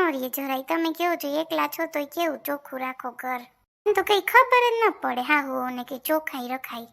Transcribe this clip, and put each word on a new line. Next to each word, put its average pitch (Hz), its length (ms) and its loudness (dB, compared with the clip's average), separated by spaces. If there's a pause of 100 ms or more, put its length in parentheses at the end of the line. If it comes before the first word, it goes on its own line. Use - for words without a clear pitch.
(120)
રહે 254 180 -4
જરાય. 269 340 -4
તમે 330 300 0
કહો 339 220 0
છો 294 120 -6 (140)
એકલા 320 260 -2
છો 330 180 -4
તોય 294 200 -4
કેવું 311 340 -2
ચોખ્ખું 285 400 -8
રાખો 254 320 -8
ઘર. 254 300 -6 (440)
એમ 415 80 4
તો 381 100 2
કંઈ 392 180 4
ખબર 494 440 6
જ 466 160 2
ન 427 100 6 (100)
પડે 247 200 -2
હાહુઓને 262 640 0
કે 262 140 -10
ચોખ્ખાઈ 311 500 -2
રખાય. 240 460 -8